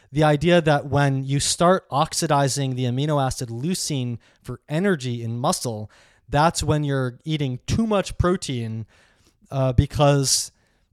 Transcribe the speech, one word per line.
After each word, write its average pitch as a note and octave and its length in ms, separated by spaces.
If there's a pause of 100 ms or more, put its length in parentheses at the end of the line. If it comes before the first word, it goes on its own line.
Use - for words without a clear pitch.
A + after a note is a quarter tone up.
(120)
the D3 120
idea D3+ 380
that D3 240
when C#3 380
you C3+ 160
start F3+ 500
oxidizing C#3 880
the B2+ 100
amino C#3 360
acid C3 280
leucine B2 680 (240)
for - 260
energy C#3+ 540
in A#2 160
muscle, A#2+ 500 (400)
that's D3+ 320
when D3+ 220
you're C3+ 400
eating D3 440
too A3+ 200
much G#3 300
protein, A#2 680 (640)
uh, C3 220
because, C#3+ 800 (420)